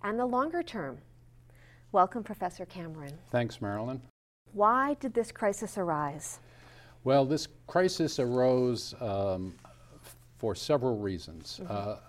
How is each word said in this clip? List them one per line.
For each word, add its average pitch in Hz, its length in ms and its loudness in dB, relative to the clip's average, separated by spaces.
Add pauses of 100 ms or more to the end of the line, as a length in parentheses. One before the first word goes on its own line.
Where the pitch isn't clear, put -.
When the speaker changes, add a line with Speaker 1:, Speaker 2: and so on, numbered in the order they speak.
Speaker 1:
and 214 180 -2
the 247 60 2
longer 294 360 0
term. 143 360 -6 (920)
Welcome, 190 320 4
Professor 185 440 -6
Cameron. 156 480 -10 (160)
Speaker 2:
Thanks, 120 320 0
Marilyn. 113 400 -4 (500)
Speaker 1:
Why 240 480 4
did 254 140 -4
this 226 180 0
crisis 208 460 -2
arise? 151 600 -2 (640)
Speaker 2:
Well, 135 200 6
this 147 240 0 (180)
crisis 180 520 2
arose, 127 800 2
um, 98 540 -2 (800)
for 107 200 -2
several 127 420 0
reasons. 85 640 -6
Speaker 1:
Mm-hmm. 175 100 -8
Speaker 2:
Uh, 104 220 -4 (140)